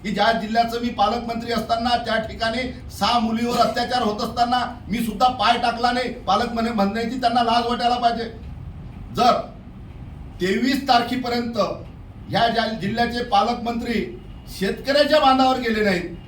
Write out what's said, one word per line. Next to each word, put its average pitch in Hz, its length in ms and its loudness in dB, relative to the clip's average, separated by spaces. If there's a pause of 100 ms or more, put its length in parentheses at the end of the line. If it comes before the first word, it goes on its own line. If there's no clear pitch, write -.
की 214 80 -4
ज्या 208 200 4
जिल्ह्याचं 226 500 0
मी 240 80 -2
पालकमंत्री 226 600 0
असताना 233 440 0 (100)
त्या 220 160 0
ठिकाणी 226 420 -4 (280)
सहा 208 280 2
मुलीवर 226 380 0
अत्याचार 240 440 2
होत 214 200 0
असताना 240 380 0 (280)
मी 214 100 -2
सुद्धा 208 360 2
पाय 233 240 4
टाकला 240 340 0
नाही, 240 180 -2 (140)
पालक 220 300 2
म्हणे 226 180 0
म्हणण्याची 220 500 0
त्यांना 240 220 4
लाज 233 240 2
वाटायला 240 280 2
पाहिजे. 233 280 0 (920)
जर 233 240 6 (1040)
तेवीस 233 460 0
तारखेपर्यंत 240 720 0 (720)
ह्या 208 180 2
ज्या 226 200 0 (140)
जिल्ह्याचे 240 420 -2
पालकमंत्री 233 800 0 (540)
शेतकऱ्याच्या 285 600 4
बांधावर 262 400 6
गेले 226 240 0
नाहीत, 175 320 0 (120)